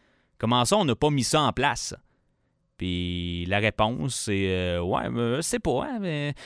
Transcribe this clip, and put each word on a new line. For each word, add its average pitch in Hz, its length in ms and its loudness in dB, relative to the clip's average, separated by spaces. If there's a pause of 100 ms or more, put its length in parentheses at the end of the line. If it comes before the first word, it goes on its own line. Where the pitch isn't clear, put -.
(380)
comment 120 260 2
ça, 202 140 4
on 190 80 4
n'a 120 100 4
pas 151 140 4
mis 139 120 2
ça 156 200 2
en 120 100 2
place ? » 127 420 -2 (840)
Puis 87 680 -2
la 95 140 0
réponse, 123 560 0
c'est, 98 320 0
euh, « 90 360 0
Ouais, 107 280 -2
mais 120 320 -2
c'est 240 160 -2
pas, 143 260 0
hein, 262 160 -6
mais » 147 320 -4 (140)